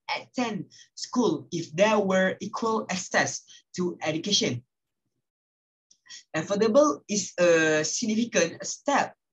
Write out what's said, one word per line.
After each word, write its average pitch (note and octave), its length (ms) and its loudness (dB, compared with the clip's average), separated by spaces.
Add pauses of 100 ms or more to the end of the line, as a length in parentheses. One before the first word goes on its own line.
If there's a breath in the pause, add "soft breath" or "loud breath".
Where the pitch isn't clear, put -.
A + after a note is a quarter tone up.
attend G3+ 560 -6 (300 loud breath)
school F3 580 -2
if E3 200 -6
there G#3 260 4
were F#3+ 420 2
equal A3 480 -4
access F3+ 540 -2 (340 loud breath)
to F3 260 -4
education. D#3 600 -2 (1700 loud breath)
Affordable A3 760 2
is G3+ 280 -4
a D#3+ 460 4
significant G#3+ 800 -2
step - 500 -2 (180)